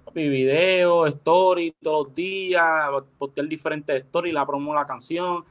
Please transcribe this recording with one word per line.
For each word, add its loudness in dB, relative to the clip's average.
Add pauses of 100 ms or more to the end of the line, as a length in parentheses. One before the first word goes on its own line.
papi, -4
videos, 2
stories 2
todos -2
los -20
días, -2 (520)
postear -6
diferentes -4
stories, -4
la 0
promo, -4
la 0
canción, -6